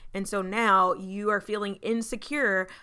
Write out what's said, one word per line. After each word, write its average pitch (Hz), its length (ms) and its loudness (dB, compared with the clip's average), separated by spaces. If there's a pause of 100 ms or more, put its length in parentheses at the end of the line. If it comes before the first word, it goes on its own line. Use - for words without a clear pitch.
(140)
And 196 140 -4
so 196 140 -2
now 190 500 4
you 190 380 -6
are 202 100 2
feeling 202 420 -4
insecure 220 840 0 (140)